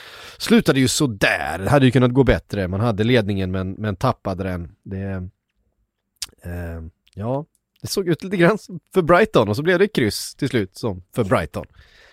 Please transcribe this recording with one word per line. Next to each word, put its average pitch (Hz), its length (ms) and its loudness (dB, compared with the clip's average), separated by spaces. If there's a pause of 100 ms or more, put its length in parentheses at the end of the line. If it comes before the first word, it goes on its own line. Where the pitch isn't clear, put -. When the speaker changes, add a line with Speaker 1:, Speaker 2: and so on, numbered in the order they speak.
(380)
Speaker 1:
slutade 151 420 4
ju 127 80 4
sådär. 98 680 -2
Det 98 120 -2
hade 139 160 6
ju 123 60 6
kunnat 123 220 4
gå 135 100 4
bättre. 101 440 0
Man 95 120 -4
hade 107 240 0
ledningen, 101 460 0
men, 95 220 -4
men 104 240 -6
tappade 95 480 -4
den. 90 240 -6 (140)
Det, 95 460 -8 (1120)
eh, 85 400 -10 (320)
ja, 123 300 -8 (380)
det 120 60 -10
såg 196 200 -4
ut 165 160 -2
lite 190 120 -6
grann 180 220 4
som - 220 -16 (140)
för 185 80 4
Brighton, 170 460 4
och 104 80 0
så 139 60 -4
blev 175 160 2
det 196 100 2
kryss - 460 -2
till 143 140 -4
slut 110 280 -2
som 92 260 -8 (120)
för 123 100 0
Brighton. 95 460 -2
Speaker 2:
<laughs> - 40 -20 (380)